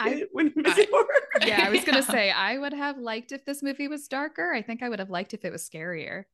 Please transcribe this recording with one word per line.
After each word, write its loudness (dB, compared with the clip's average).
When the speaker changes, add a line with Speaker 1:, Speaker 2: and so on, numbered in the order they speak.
Speaker 1:
I, 2
Speaker 2:
it -4
when 2
you 0
make 4
it 6
Speaker 3:
I, -6
Speaker 2:
horror. 4
Speaker 1:
yeah, 4
I 2
was 2
gonna 4
Speaker 3:
<laughs> 4
Yeah. 0
Speaker 1:
say, 2
I 0
would -4
have -4
liked -8
if -10
this -6
movie -4
was -8
darker. -4
I -2
think -8
I -4
would -6
have -8
liked -6
if -10
it -6
was -10
scarier. -10